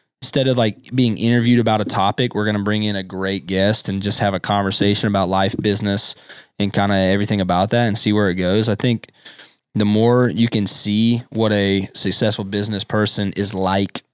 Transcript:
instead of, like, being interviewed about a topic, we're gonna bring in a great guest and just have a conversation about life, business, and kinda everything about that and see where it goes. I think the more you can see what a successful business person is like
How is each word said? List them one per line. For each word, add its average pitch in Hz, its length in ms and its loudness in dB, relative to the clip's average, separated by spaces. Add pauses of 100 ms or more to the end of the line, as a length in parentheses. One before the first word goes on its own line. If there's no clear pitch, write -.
(200)
instead 135 260 0
of, 127 120 2
like, 110 360 -2
being 123 220 2
interviewed 117 420 2
about 110 220 2
a 101 40 -2
topic, 107 500 0
we're 104 100 -2
gonna 104 180 0
bring 107 200 -2
in 104 140 -2
a 95 60 -6
great 95 440 -6
guest 95 420 2
and 95 140 -4
just 101 160 -2
have 101 160 0
a 90 60 -4
conversation 101 680 0
about 98 240 0
life, 95 280 0
business, 101 560 0 (440)
and 101 120 -2
kinda 101 240 0
everything 101 460 0
about 92 300 0
that 120 160 0
and 107 120 -2
see 104 140 0
where 104 160 2
it 90 60 0
goes. 95 340 0
I 107 60 0
think 117 340 -2 (680)
the 107 120 0
more 117 420 4
you 110 200 0
can 104 180 -2
see 113 640 2
what 110 200 0
a 98 440 0
successful 104 500 0
business 104 400 -4
person 104 480 0
is 101 220 -2
like 95 480 -2 (120)